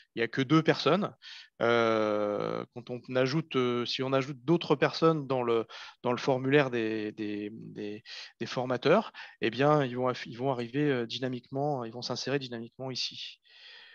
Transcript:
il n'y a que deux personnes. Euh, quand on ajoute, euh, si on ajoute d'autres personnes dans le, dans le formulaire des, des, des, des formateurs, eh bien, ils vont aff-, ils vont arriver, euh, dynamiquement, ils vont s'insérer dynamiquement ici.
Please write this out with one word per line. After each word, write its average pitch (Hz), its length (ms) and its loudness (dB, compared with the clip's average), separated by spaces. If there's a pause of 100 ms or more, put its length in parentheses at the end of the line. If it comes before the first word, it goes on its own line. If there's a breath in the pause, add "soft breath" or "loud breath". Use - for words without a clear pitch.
(140 loud breath)
il 113 60 -6
n'y - 20 2
a 113 60 0
que - 120 -2
deux 151 220 4
personnes. 156 520 2 (460 loud breath)
Euh, 110 1040 2 (100)
quand 117 160 -12
on 123 100 -6 (160)
ajoute, 135 400 0
euh, 123 280 2
si - 180 -4
on 131 100 0
ajoute 135 320 -2
d'autres 165 320 2
personnes 156 500 2
dans 127 160 0
le, 117 240 2 (360 loud breath)
dans 123 100 2
le 120 60 0
formulaire 135 520 4
des, 110 420 -2
des, 104 400 -6
des, 104 500 -12 (380 loud breath)
des 117 60 -4
formateurs, 131 680 2 (300 loud breath)
eh 113 80 2
bien, 143 340 4
ils 123 120 -4
vont 127 120 0
aff-, - 180 -4
ils 127 120 -12
vont 131 120 0
arriver, 127 400 0
euh, 120 160 0
dynamiquement, 127 760 -4
ils 113 80 -10
vont 120 100 -10
s'insérer 127 360 -4
dynamiquement 123 520 -8
ici. - 500 -8 (540 loud breath)